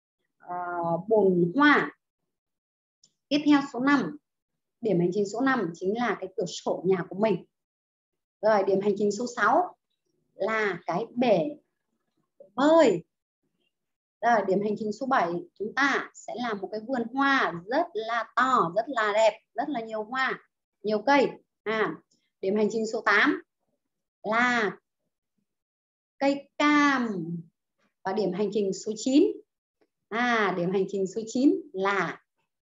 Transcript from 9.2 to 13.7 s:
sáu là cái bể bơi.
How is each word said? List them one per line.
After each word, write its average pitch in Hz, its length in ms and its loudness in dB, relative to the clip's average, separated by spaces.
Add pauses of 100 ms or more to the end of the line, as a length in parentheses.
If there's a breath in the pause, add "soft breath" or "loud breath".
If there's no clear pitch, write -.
sáu 247 400 2 (580)
là 202 520 -2
cái 180 280 -4
bể 202 420 2 (1000)
bơi. 285 500 4 (1160)